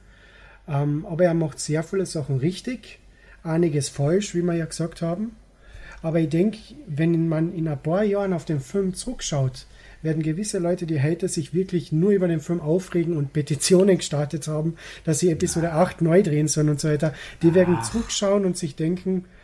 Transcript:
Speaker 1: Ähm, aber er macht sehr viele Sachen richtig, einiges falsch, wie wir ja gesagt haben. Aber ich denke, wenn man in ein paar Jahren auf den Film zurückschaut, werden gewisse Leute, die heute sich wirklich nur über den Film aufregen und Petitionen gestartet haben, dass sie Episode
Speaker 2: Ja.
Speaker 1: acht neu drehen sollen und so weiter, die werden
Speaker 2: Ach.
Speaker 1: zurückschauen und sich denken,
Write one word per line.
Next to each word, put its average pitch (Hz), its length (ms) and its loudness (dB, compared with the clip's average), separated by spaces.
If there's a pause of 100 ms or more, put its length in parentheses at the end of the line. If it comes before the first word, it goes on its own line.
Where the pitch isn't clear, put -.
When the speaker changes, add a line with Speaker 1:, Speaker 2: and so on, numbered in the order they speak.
(680)
Speaker 1:
Ähm, 147 380 -2
aber 170 200 2
er 165 80 4
macht 160 260 -2
sehr 151 240 -2
viele 190 220 -2
Sachen 139 320 -4
richtig, 180 600 -6 (440)
einiges 160 460 0
falsch, 175 460 0
wie 175 60 0
wir 170 140 0
ja 165 100 -2
gesagt 165 360 -6
haben. 190 300 -4 (720)
Aber 165 180 0
ich 160 100 2
denke, 185 280 2 (300)
wenn 165 420 2
man 160 240 0
in 160 140 -4
ein 147 140 -4
paar 180 220 0
Jahren 202 300 0
auf 160 120 -4
den 151 160 -2
Film 190 320 -2
zurückschaut, 139 720 -4 (360)
werden 156 220 -2
gewisse 185 360 -4
Leute, 175 280 -2
die 156 140 0
heute 170 260 0
sich 147 260 -6
wirklich 180 380 -2
nur 170 200 4
über 185 180 4
den 165 100 0
Film 170 220 -4
aufregen 170 560 0
und 143 160 -2
Petitionen 180 640 4
gestartet 143 500 -4
haben, 156 280 -2 (280)
dass 156 160 0
sie 180 100 4
Episode 170 380 0
Speaker 2:
Ja. 160 140 2
Speaker 1:
acht 180 200 0
neu 170 220 6
drehen 151 240 2
sollen 151 220 2
und 147 100 0
so 160 80 0
weiter, 151 260 0 (280)
die 165 120 6
werden 180 260 6
Speaker 2:
Ach. - 120 -6
Speaker 1:
zurückschauen 202 540 0
und 180 120 -2
sich 147 180 -6
denken, 180 500 -2 (180)